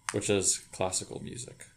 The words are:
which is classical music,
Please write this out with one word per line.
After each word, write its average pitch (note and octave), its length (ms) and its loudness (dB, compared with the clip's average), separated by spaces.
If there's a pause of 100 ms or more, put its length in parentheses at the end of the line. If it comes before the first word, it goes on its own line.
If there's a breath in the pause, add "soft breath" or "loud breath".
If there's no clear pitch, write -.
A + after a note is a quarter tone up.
(120)
which G#2 180 0
is G2 300 4 (120)
classical - 520 -2
music, - 420 -12 (120)